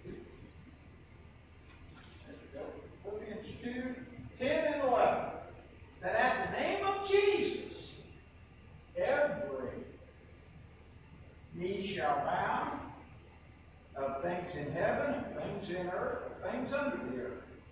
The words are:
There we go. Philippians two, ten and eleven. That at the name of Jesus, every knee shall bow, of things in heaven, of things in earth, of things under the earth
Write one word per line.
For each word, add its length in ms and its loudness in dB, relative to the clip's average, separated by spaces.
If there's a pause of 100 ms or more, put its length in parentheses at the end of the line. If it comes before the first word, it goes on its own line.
There 100 -10 (2250)
we 320 -12
go. 60 -4 (380)
Philippians 440 -6 (160)
two, 320 -2 (420)
ten 360 4
and 100 2
eleven. 480 6 (720)
That 140 2
at 300 6
the 140 -2
name 260 2
of 220 2
Jesus, 680 6 (1200)
every 880 2 (1700)
knee 400 0
shall 220 4
bow, 640 2 (1160)
of 260 0
things 320 0
in 200 -2
heaven, 420 4
of 260 -4
things 280 -4
in 200 -2
earth, 420 0
of 200 -4
things 220 -2
under 240 2 (120)
the 140 -2
earth 200 -6 (280)